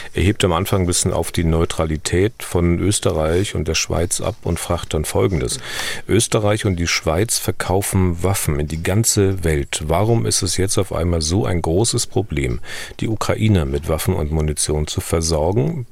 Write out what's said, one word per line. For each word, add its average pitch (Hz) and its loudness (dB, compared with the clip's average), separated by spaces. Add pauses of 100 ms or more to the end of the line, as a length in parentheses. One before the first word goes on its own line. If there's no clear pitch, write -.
(140)
Er 82 0
hebt 101 2
am 90 4
Anfang 92 2
ein - 0
bisschen 90 0
auf 85 -2
die 90 0
Neutralität 82 0
von 87 2
Österreich 87 0
und 78 -2
der 80 0
Schweiz - -2
ab - -4
und 85 -2
fragt - -4
dann 78 0
Folgendes. 90 0 (480)
Österreich 107 2
und 95 2
die 85 0
Schweiz - 0
verkaufen 92 0
Waffen 92 0
in 76 -2
die 80 -4
ganze 95 2
Welt. 78 0
Warum 107 2
ist - 0
es 95 -2
jetzt 95 0
auf 92 -2
einmal 85 0
so 85 0
ein 87 0
großes 107 0
Problem, 71 -2 (420)
die 110 -2
Ukraine 101 2
mit 71 -2
Waffen 80 0
und 78 -2
Munition 76 0
zu - -4
versorgen? 90 0